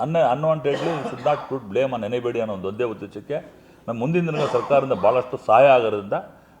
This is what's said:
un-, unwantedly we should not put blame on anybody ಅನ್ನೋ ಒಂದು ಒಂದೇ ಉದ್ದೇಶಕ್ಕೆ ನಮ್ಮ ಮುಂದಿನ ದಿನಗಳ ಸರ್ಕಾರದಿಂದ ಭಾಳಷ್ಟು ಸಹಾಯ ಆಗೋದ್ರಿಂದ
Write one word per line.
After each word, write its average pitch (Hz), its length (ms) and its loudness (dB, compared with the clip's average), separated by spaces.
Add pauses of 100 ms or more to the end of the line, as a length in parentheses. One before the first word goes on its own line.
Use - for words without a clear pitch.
un-, 160 180 0 (120)
unwantedly 147 640 -2
we 143 120 -6
should 123 220 -6
not 147 180 -2
put 131 120 -6 (120)
blame 131 240 0
on 107 140 -4
anybody 120 280 -2
ಅನ್ನೋ 110 140 -2
ಒಂದು 92 140 -6
ಒಂದೇ 104 160 -4
ಉದ್ದೇಶಕ್ಕೆ 104 560 -6 (480)
ನಮ್ಮ 117 120 -6
ಮುಂದಿನ 165 280 0
ದಿನಗಳ 151 240 -2
ಸರ್ಕಾರದಿಂದ 131 420 2
ಭಾಳಷ್ಟು 123 520 2
ಸಹಾಯ 120 220 8
ಆಗೋದ್ರಿಂದ 107 460 2 (460)